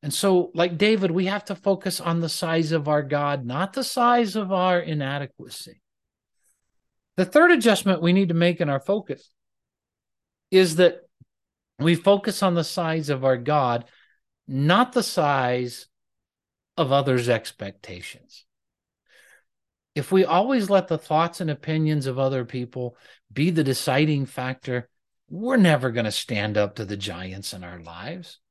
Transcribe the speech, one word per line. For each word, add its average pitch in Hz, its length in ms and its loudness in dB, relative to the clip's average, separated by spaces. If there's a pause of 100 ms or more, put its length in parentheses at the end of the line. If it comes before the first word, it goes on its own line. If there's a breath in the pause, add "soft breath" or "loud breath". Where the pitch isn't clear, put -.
And 147 120 -6
so, 185 400 2
like 170 240 0
David, 202 320 2
we 180 160 0
have 202 200 -6
to 196 100 -8
focus 190 440 -2
on 170 200 -2
the 165 80 -2
size 165 440 -2
of 151 160 -2
our 147 140 2
God, 143 420 -2
not 170 280 -4
the 269 120 -4
size 240 520 2
of 196 160 -4
our 185 260 2
inadequacy. 143 1000 -8 (1400)
The 185 80 2
third 330 280 6
adjustment 202 500 2
we 170 100 4
need 190 160 2
to 170 60 -2
make 170 260 2
in 156 80 0
our 139 120 0
focus - 520 -6 (1160)
is 185 260 4
that 175 260 4 (760)
we 165 160 4
focus 196 480 2
on 185 120 2
the 170 100 0
size 160 440 -4
of 135 160 -2
our 131 120 4
God, 120 520 0 (600 soft breath)
not 165 440 2
the 233 100 0
size 127 840 -2 (920)
of 147 140 0
others' 131 380 2
expectations. - 1160 -6 (1500 soft breath)
If 147 160 -6
we 190 140 6
always 208 440 2
let 190 200 2
the 160 100 -2
thoughts 160 420 0
and 175 80 -4
opinions 151 580 0
of 127 120 -4
other 135 260 0
people 123 520 -8 (360 soft breath)
be 151 180 0
the 160 120 0
deciding 139 640 0
factor, 127 640 -8 (400)
we're 226 260 -4
never 147 360 4
gonna 113 180 -2
stand 104 480 -4
up 101 160 0
to 113 100 -8
the 98 120 -8
giants 95 560 -10
in 92 100 -14
our 90 160 -16
lives 85 640 -14 (100)